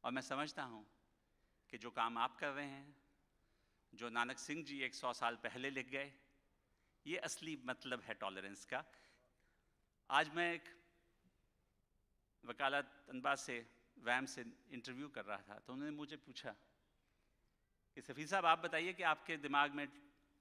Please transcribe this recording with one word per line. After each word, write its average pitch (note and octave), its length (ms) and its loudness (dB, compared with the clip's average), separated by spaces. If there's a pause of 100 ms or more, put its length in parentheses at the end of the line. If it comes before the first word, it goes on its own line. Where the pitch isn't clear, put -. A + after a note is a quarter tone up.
और A#2+ 80 0
मैं C3 100 -2
समझता D3 400 -4
हूँ A2 220 -10 (840)
कि B2 80 -8
जो A2+ 120 -6
काम A#2 280 2
आप B2 200 2
कर D3 140 0
रहे C#3+ 140 -4
हैं, C#3 280 -12 (1000)
जो A#2 160 -4
नानक A#2+ 280 2
सिंह D3+ 260 -4
जी C#3 180 -4
एक B2+ 120 -2
सौ B2+ 180 -2
साल A#2 240 2
पहले B2 340 -4
लिख C3 160 -4
गए, C#3 260 -6 (960)
ये E3 100 -2
असली D#3 480 -6
मतलब B2+ 360 -4
है G#2+ 140 -6
टॉलरेंस G2 500 -6
का। C3+ 200 -4 (1300)
आज D3+ 180 6
मैं E3+ 260 0
एक - 260 -12 (1600)
वकालत C#3 400 2
तनबा C3+ 500 -2
से, A#2+ 360 -6 (280)
वैम B2 280 2
से C3 180 -8 (260)
इंटरव्यू C3 380 -8
कर A#2+ 160 -8
रहा G2+ 240 -6
था, G#2 100 -10
तो B2+ 140 -12
उन्होंने D3 240 -4
मुझे D3 200 -8
पूछा C3 360 -10 (1400)
कि C3 80 -12
"सफ़ी C#3+ 240 -8
साहब, F3+ 200 4
आप E3 120 10
बताइए E3 340 2
कि F3+ 100 -4
आपके D#3+ 340 4
दिमाग C#3+ 360 6
में, C#3+ 400 -8 (280)